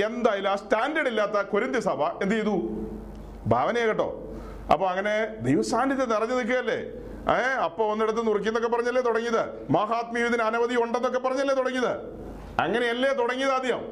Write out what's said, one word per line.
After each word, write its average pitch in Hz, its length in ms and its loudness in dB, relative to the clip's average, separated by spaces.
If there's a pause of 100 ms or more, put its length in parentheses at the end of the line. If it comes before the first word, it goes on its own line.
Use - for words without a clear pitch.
എന്തായാലും 220 460 0
ആ 196 60 0
സ്റ്റാൻഡേർഡ് 269 520 0
ഇല്ലാത്ത 214 240 0
കൊരിന്ത് 208 460 0
സഭ 175 240 0
എന്ത് 190 320 0
ചെയ്തു? 208 280 0 (840)
ഭാവനയെ 170 400 2
കേട്ടോ. 175 360 -2 (500)
അപ്പൊ 165 140 4
അങ്ങനെ 208 420 0 (120)
ദൈവസാന്നിധ്യം 226 680 2
നിറഞ്ഞു 226 260 0
നിൽക്കുകയല്ലേ? 240 420 0 (580)
ഏ, 247 200 2 (100)
അപ്പൊ 214 200 0
ഒന്നിടത്ത് 220 420 0
നുറുക്കി 208 220 2
എന്നൊക്കെ 226 200 2
പറഞ്ഞല്ലേ 240 340 2
തുടങ്ങിയത്? 226 720 0
മഹാത്മ്യം 233 540 2
ഇതിന് 233 160 2
അനവധി 233 320 2
ഉണ്ടെന്നൊക്കെ 240 440 0
പറഞ്ഞല്ലേ 262 360 0
തുടങ്ങിയത്? 254 380 0 (680)
അങ്ങനെയല്ലേ 240 520 2
തുടങ്ങിയത് 254 400 2
ആദ്യം? 262 280 0 (120)